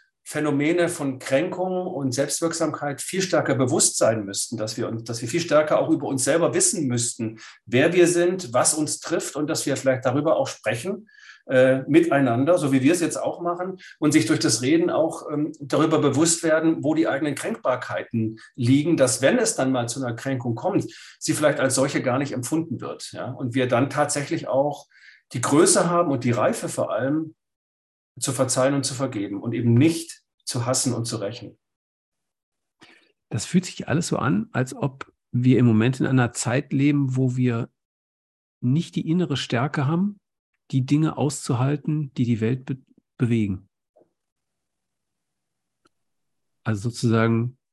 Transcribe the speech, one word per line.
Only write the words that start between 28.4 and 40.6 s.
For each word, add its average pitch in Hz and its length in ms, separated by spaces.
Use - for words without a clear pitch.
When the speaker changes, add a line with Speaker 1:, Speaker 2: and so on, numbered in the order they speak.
Speaker 1:
und 135 100
zu - 80
vergeben 101 480
und 117 120
eben 117 200
nicht 156 480
zu 120 220
hassen 127 280
und 113 120
zu 113 100
rächen. - 420
Speaker 2:
Das - 160
fühlt 180 200
sich - 220
alles 156 220
so - 80
an, 196 340
als 131 240
ob 165 360
wir 123 260
im 123 80
Moment 117 360
in - 40
einer 123 280
Zeit 127 400
leben, 139 420
wo 127 220
wir 123 320
nicht 139 360
die 160 140
innere 160 280
Stärke 135 500
haben, 185 320